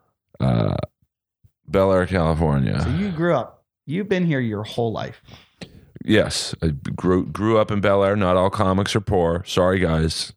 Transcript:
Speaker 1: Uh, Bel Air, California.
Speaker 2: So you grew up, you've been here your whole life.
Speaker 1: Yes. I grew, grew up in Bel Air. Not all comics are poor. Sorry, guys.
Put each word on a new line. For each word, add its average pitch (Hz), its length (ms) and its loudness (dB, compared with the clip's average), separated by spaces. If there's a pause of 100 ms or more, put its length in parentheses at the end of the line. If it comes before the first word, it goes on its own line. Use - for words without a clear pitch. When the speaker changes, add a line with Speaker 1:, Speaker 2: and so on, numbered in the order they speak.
(400)
Speaker 1:
Uh, 57 340 0 (920)
Bel 95 240 4
Air, 90 140 4
California. 76 760 2
Speaker 2:
So 85 80 -2
you 190 200 -2
grew 165 240 -2
up, - 300 -6 (220)
you've 196 220 -6
been 185 180 0
here 147 140 0
your 107 240 -4
whole 117 280 -4
life. 64 300 -8 (840)
Speaker 1:
Yes. - 580 0
I 82 60 0
grew, 90 580 -2
grew 107 320 0
up 107 120 0
in 101 100 -2
Bel 98 240 2
Air. 98 120 2
Not 92 200 2
all 92 140 2
comics 95 440 0
are 113 60 2
poor. 87 460 0
Sorry, 92 340 2
guys. 80 560 0